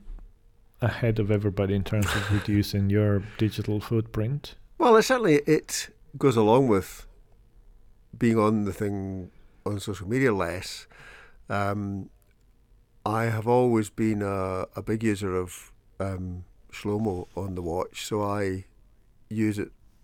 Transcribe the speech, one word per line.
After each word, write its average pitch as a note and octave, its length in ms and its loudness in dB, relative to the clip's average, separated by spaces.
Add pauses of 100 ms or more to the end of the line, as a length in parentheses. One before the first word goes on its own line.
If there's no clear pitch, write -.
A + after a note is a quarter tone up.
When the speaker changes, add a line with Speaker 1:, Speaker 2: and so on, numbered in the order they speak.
(840)
Speaker 1:
ahead A#2 380 0
of G2+ 100 0
everybody G2+ 460 2
in G2 80 0
terms G#2 240 0
of G2+ 240 -2
Speaker 2:
<laughs> - 0 -
Speaker 1:
reducing G2+ 580 2
your G2+ 320 4 (160)
digital G#2+ 420 -2
footprint. A2+ 760 -4 (240)
Speaker 2:
Well, B3 160 6
it A3 80 8
certainly, A3 320 4 (100)
it - 440 0 (280)
goes C3 180 4
along A#2 340 6
with - 360 0 (1120)
being A2+ 220 4
on G#2+ 240 4
the G2 100 -4
thing F#2+ 560 -6 (360)
on G#2 140 -4
social G2 280 -8
media B2+ 260 2
less. F2+ 540 -6 (600)
Um, G2+ 600 -2 (960)
I A2 200 0
have A2 220 -2
always A#2+ 440 4
been A2 320 0
a, F#2+ 420 -2 (100)
a G2+ 60 -8
big A2 220 -4
user G2+ 320 0
of, - 360 -6 (280)
um, F#2 460 -6 (260)
Shlomo G#2 640 -4
on F#2+ 180 -6
the F2+ 80 -8
watch, F2 460 -6
so G#2 160 -2
I G2+ 420 -4 (640)
use G#2+ 300 0
it F2+ 100 -6 (340)